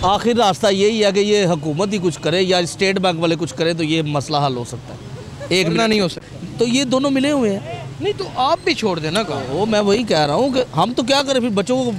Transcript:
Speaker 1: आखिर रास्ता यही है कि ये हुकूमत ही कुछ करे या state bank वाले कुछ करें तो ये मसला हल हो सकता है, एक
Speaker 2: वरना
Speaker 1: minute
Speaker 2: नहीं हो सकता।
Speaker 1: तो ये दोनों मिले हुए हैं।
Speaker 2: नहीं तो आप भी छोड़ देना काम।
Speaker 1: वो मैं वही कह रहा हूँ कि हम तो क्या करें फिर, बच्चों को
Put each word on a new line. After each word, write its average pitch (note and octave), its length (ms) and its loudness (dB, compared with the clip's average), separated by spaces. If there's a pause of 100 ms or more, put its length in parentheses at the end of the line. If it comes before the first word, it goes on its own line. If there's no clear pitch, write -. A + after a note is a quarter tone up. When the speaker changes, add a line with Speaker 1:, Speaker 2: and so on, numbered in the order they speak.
Speaker 1:
आखिर G#3 320 2
रास्ता G#3 340 2
यही G3+ 280 2
है G3+ 120 2
कि F#3+ 100 2
ये G#3 240 2
हुकूमत E3 480 0
ही G#3+ 60 0
कुछ F3 200 -2
करे E3 220 0
या F3+ 260 2
state G3 320 0
bank F3+ 200 0
वाले E3 160 2
कुछ D#3+ 180 -4
करें E3 240 0
तो E3 80 -2
ये D#3+ 240 0
मसला D3 300 -2
हल C#3 160 0
हो A#2+ 100 -6
सकता A2+ 280 -14
है, - 580 -14
एक F3 160 2
Speaker 2:
वरना E3 100 0
Speaker 1:
minute A3+ 120 2
Speaker 2:
नहीं G#3+ 120 2
हो F3 80 0
सकता। - 480 -14
Speaker 1:
तो A#3 100 2
ये B3+ 180 2
दोनों C4 260 2
मिले C4+ 180 2
हुए C4+ 200 2
हैं। A3 280 -6 (240)
Speaker 2:
नहीं G4 120 -2
तो F#4+ 120 -6 (140)
आप D4 260 2
भी F4 100 2
छोड़ F#3+ 240 -2
देना D#3+ 240 -2
काम। - 220 -6
Speaker 1:
वो E3 220 -2
मैं G#3+ 140 2
वही G#3 240 2
कह E3 200 2
रहा D3 100 0
हूँ B3 180 2
कि - 100 2 (120)
हम F3+ 180 2
तो C4+ 120 0
क्या C4+ 180 2
करें C4 180 0
फिर, B3 100 0
बच्चों G3+ 260 0
को B3 220 0